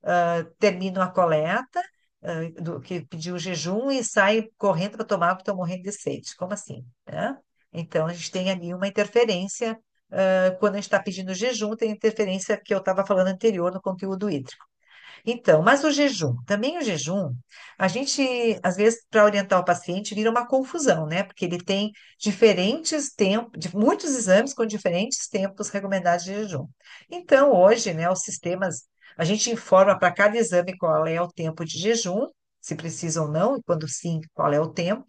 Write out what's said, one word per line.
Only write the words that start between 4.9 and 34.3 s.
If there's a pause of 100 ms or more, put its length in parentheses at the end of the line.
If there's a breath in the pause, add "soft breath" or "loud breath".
pra
tomar
porque
tão
morrendo
de
sede.
Como
assim, (220)
né? (380)
Então,
a
gente
tem
ali
uma
interferência, (360)
ah,
quando
a
gente
tá
pedindo
jejum,
tem
interferência
que
eu
tava
falando
anterior
no
conteúdo
hídrico. (580 loud breath)
Então,
mas
o
jejum,
também
o
jejum, (420 loud breath)
a
gente,
às
vezes,
pra
orientar
o
paciente,
vira
uma
confusão,
né?
Porque
ele
tem (260 loud breath)
diferentes
tempos,
de,
muitos
exames
com
diferentes
tempos
recomendados
de
jejum. (440 loud breath)
Então,
hoje,
né,
os
sistemas, (320 soft breath)
a
gente
informa
pra
cada
exame
qual
é
o
tempo
de
jejum, (360)
se
precisa
ou
não,
e
quando
sim, (120)